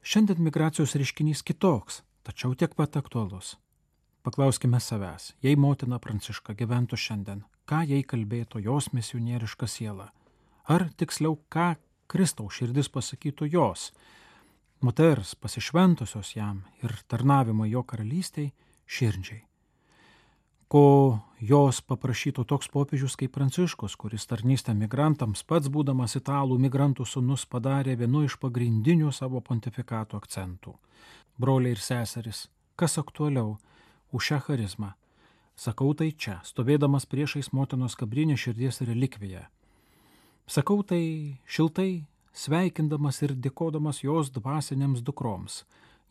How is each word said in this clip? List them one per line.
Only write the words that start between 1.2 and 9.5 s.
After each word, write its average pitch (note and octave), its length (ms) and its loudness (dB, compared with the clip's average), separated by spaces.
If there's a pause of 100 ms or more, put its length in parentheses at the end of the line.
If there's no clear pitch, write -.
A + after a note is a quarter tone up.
kitoks, - 560 0 (240)
tačiau - 320 -4
tiek E3 180 0
pat D3+ 220 0
aktualus. G2+ 580 -6 (720)
Paklauskime B2+ 560 2
savęs, G2 540 -8 (100)
jei C#3+ 100 6
motina C3+ 460 2
Pranciška - 560 -8
gyventų A#2+ 400 0
šiandien, G2+ 480 -6 (240)
ką D#3+ 160 0
jai C#3 160 2
kalbėtų A2+ 640 -4
jos C3 320 0
misionieriška A#2 720 -4